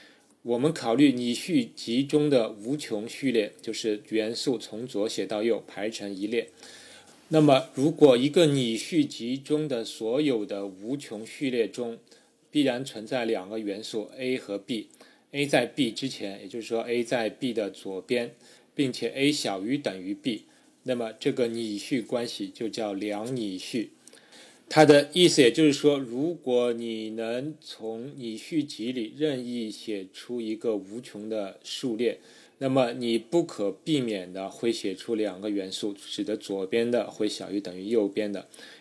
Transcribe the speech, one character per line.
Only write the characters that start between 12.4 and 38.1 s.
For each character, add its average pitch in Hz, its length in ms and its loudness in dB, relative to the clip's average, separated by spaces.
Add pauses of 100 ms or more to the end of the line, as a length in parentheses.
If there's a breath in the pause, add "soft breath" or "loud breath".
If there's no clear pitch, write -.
必 147 120 2
然 131 220 0
存 113 220 -10
在 123 180 -2
两 101 240 -2
个 110 120 -6
元 101 220 -6
素 - 360 -6
A 131 180 -2
和 101 220 -6
B，A - 880 -8
在 139 180 2
B 120 280 -2
之 131 160 -6
前， 104 340 -8
也 98 60 -14
就 117 120 -8
是 104 60 -12
说 113 160 0
A 120 220 0
在 117 260 0
B 123 220 -4
的 104 180 -2
左 95 320 -10
边， 120 320 -2 (400 loud breath)
并 135 180 0
且 156 220 -4
A 139 160 4
小 107 320 -2
于 127 160 -2
等 95 240 -6
于 95 100 -6
B， 107 340 -6 (360 soft breath)
那 127 140 -2
么 113 160 -6
这 139 200 -2
个 123 140 2
拟 113 320 -4
续 120 240 -2
关 120 240 -4
系 101 220 -8
就 110 200 -8
叫 104 240 -4
两 104 420 -4
拟 104 220 -4
续。 - 360 -6 (760 loud breath)
它 156 180 10
的 143 260 10
意 180 160 8
思 151 140 8
也 117 100 10
就 160 120 4
是 147 80 8
说， 143 260 4
如 135 340 -2
果 123 400 2
你 113 380 -6
能 117 500 -6
从 113 560 -10
拟 113 220 -8
续 151 240 -2
集 127 280 -6
里 120 280 -6
任 143 260 -2
意 120 260 -6
写 101 440 -8
出 120 260 -8
一 110 160 -4
个 107 200 -2
无 98 240 -10
穷 107 280 -12
的 104 340 -6
数 - 340 -6
列， 113 220 0 (380 loud breath)
那 135 140 -2
么 131 240 4
你 117 240 0
不 170 240 0
可 104 280 -4
避 147 300 -2
免 98 320 -4
地 95 160 -8
会 117 240 -2
写 101 220 -4
出 117 200 -4
两 104 240 -2
个 104 120 -6
元 98 200 -4
素， 104 320 -6
使 - 220 -6
得 104 140 -2
左 98 280 -4
边 117 240 0
的 117 200 0
会 107 180 -2
小 92 220 -8
于 101 100 -2
等 90 160 -10
于 92 80 -10
右 107 240 2
边 104 240 -4